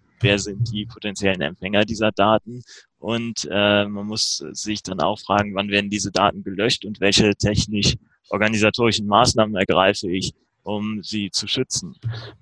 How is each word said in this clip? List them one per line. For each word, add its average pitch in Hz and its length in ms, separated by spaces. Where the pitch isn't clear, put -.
wer 101 180
sind 104 320
die 107 140
potenziellen 98 560
Empfänger 101 460
dieser 107 260
Daten. 110 500
Und, 117 520
äh, 104 360
man 104 200
muss - 460
sich 104 300
dann 92 180
auch 95 200
fragen, 104 340
wann 98 160
werden 101 180
diese 104 240
Daten 104 300
gelöscht 101 420
und 104 160
welche 101 340
technisch-organisatorischen 104 1700
Maßnahmen 107 500
ergreife 95 540
ich, 92 240
um 104 380
sie 101 280
zu - 160
schützen. 131 500